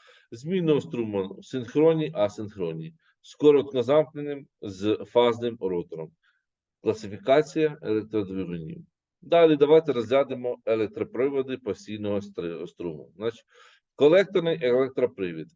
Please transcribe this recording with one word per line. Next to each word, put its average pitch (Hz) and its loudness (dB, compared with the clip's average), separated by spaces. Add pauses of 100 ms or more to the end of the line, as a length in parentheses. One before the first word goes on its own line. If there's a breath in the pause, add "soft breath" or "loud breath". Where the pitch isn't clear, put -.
(320 soft breath)
змінного 151 0
струму 104 -6
синхронні, 156 2
асинхронні, 98 -4 (280)
з - -20
короткозамкненим, 143 2 (140)
з 101 -4
фазним 117 2
ротором. 85 -6 (680)
Класифікація 143 0
електродвигунів. 95 -6 (400)
Далі 165 4
давайте 147 4
розглянемо 123 -2
електроприводи 113 -2
постійного 104 -6
стри-, 85 -10
струму. 76 -12
Значить, 107 -8 (500 soft breath)
колекторний 170 2
електропривід. 120 -2